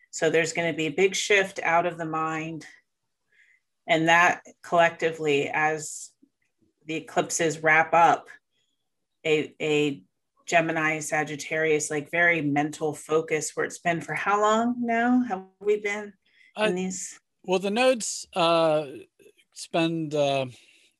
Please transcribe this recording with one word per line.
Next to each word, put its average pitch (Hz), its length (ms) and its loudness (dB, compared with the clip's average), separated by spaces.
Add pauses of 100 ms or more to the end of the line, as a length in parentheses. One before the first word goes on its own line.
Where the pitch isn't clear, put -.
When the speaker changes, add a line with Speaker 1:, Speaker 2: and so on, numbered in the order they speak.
(100)
Speaker 1:
So 160 200 0
there's 160 220 2
gonna 170 220 -2
be 156 120 -2
a 151 60 -2
big 190 220 2
shift 196 480 0
out 170 240 2
of 170 100 -6
the 165 100 -6
mind, 160 600 -6 (1200)
and 160 220 2
that 170 340 4 (200)
collectively, 160 920 0
as 156 580 -4 (760)
the 156 100 -6
eclipses 156 680 -2
wrap 160 320 4
up, 165 340 6 (960)
a, 156 380 0
a 147 400 0 (420)
Gemini, 160 540 0
Sagittarius, 151 920 -2
like, 147 200 -6
very 170 320 2
mental 147 500 -2
focus, 156 640 -2
where 156 100 -4
it's - 140 -8
been 165 240 -2
for 156 100 -10
how 196 300 0
long 226 380 2
now? 240 460 2
Have 190 180 -6 (160)
we 208 200 2
been 208 240 -6
in 208 80 -16 (440)
Speaker 2:
Uh, 214 140 0
Speaker 1:
these? 185 480 -6 (260)
Speaker 2:
well, 185 140 0
the 196 120 -4
nodes, 247 560 0 (100)
uh, 165 480 2 (720)
spend, 165 600 -2
uh, 139 300 2 (560)